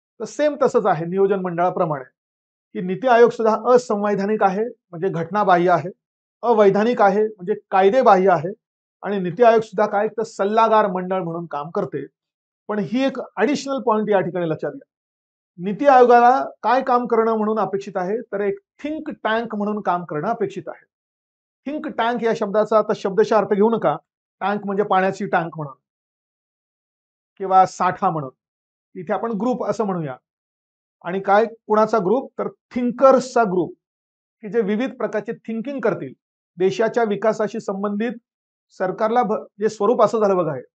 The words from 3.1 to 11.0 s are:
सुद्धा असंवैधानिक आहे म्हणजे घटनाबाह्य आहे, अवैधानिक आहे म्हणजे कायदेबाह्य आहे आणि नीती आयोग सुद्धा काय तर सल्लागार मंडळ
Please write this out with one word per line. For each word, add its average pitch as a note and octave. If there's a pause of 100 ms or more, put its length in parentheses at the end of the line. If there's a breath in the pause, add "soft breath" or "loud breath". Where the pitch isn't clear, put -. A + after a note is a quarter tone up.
सुद्धा A3
असंवैधानिक G#3
आहे G3
म्हणजे F#3+
घटनाबाह्य F3+
आहे, E3+ (520)
अवैधानिक G#3+
आहे G3+
म्हणजे G#3 (160)
कायदेबाह्य G3
आहे E3+ (500)
आणि G3
नीती F3+
आयोग A3+
सुद्धा G#3+
काय G#3+
तर G#3+
सल्लागार A3
मंडळ F#3